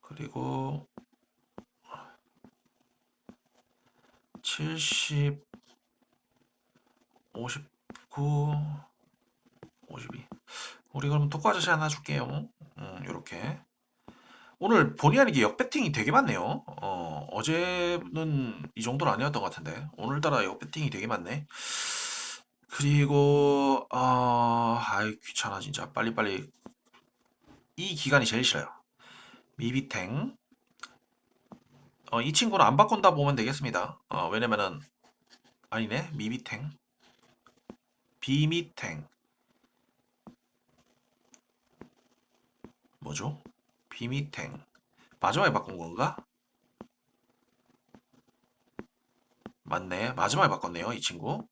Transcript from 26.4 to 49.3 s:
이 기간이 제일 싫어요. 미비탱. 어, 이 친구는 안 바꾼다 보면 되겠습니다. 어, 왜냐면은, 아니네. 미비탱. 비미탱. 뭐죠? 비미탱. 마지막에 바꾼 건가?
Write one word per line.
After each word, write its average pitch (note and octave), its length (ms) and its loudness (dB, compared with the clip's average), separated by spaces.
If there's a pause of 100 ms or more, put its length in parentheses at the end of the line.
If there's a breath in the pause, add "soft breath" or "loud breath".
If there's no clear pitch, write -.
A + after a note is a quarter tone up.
이 F3+ 200 -4
기간이 C#3 300 4
제일 A2 200 0
싫어요. - 220 0 (920 loud breath)
미비탱. B2+ 800 -4 (1700)
어, A#2 100 0
이 C#3 120 0
친구는 G3 320 6
안 B2 120 6
바꾼다 G3+ 360 8
보면 C#3+ 220 2
되겠습니다. B2 640 -2 (100)
어, E2+ 200 -2
왜냐면은, G2+ 500 0 (920)
아니네. A2+ 440 -4
미비탱. B2 580 -6 (1500)
비미탱. C#3+ 840 0 (4000)
뭐죠? G2+ 420 -6 (480)
비미탱. C#3+ 760 -8 (560 soft breath)
마지막에 C#3 320 4
바꾼 F#2+ 260 -4
건가? F2 380 -4 (3500)